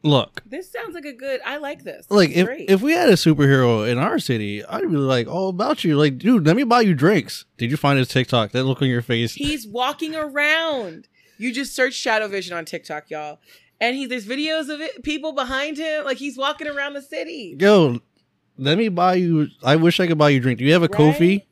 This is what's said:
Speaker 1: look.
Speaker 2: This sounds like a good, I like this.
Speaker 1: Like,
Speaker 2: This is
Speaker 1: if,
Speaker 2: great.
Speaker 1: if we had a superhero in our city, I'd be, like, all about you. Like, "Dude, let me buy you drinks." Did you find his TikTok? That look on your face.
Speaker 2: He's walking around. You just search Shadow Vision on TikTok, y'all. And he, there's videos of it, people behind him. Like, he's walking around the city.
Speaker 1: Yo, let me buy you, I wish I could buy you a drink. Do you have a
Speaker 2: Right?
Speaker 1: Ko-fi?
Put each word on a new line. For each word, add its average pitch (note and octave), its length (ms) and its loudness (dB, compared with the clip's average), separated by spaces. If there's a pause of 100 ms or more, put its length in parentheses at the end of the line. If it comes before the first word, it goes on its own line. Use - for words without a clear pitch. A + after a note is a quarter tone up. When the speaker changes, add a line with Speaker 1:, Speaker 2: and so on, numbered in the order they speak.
Speaker 1:
look. C#3 440 0
Speaker 2:
This D4 260 -14
sounds A#4 240 -12
like D4+ 100 -14
a C#4+ 80 -12
good, C4 320 -8
I C4+ 120 -10
like C#4+ 260 -12
this. - 260 -16
Speaker 1:
Like, G3 200 4
Speaker 2:
This D#3 80 -2
is F3 40 2
Speaker 1:
if, F#3+ 60 2
Speaker 2:
great. C4 240 -10
Speaker 1:
if F#3+ 100 4
we D4 120 0
had F4 160 2
a G3+ 40 8
superhero C3+ 760 4
in A#2+ 120 0
our B3+ 180 0
city, G#2 480 -4
I'd - 240 -8
be, D#3+ 80 0
like, C3 300 0
all F#3+ 220 -4
about A3 340 -4
you. D#3 120 2
Like, C#3+ 220 2
"Dude, F#3 300 2
let E3 80 6
me C4+ 80 0
buy A#3+ 180 4
you F#3+ 140 4
drinks." D#3+ 500 0 (120)
Did A#2 120 -4
you D3+ 80 -4
find C#3 220 2
his B2+ 80 2
TikTok? A#2+ 440 0
That C3 120 -2
look C3 180 0
on C3+ 60 2
your A#2+ 160 0
face. A#2 320 -2
Speaker 2:
He's C#4+ 320 -6
walking D4 480 -6
around. D4 920 -4 (300)
You A#3 160 -6
just C4 220 -8
search C4 180 -2
Shadow A3 340 -2
Vision F3+ 300 -8
on D#3+ 80 -10
TikTok, D3+ 460 -12
y'all. D3+ 280 -12 (400)
And A#3+ 160 -2
he, C4+ 120 -8
there's A#3 180 -8
videos D4 480 -6
of D4 80 -12
it, D#4 220 -12
people D4+ 300 -6
behind C4+ 440 -6
him. D4+ 280 -6
Like, C4+ 120 -6
he's C4 200 -12
walking D4 300 -6
around C#4+ 260 -8
the C#4+ 100 -12
city. D4+ 560 -12
Speaker 1:
Yo, E3+ 400 4 (580)
let C#3+ 220 0
me A3+ 100 0
buy F3+ 260 2
you, E3 340 2 (120)
I C3+ 140 4
wish E3 240 4
I F3+ 80 2
could E3 100 0
buy D3+ 120 6
you C#3 80 4
a B2 40 2
drink. B2 180 0
Do B2+ 60 -2
you D3+ 80 6
have E3+ 100 4
a D#3+ 40 2
Speaker 2:
Right? - 80 -4
Speaker 1:
Ko-fi? E3+ 560 4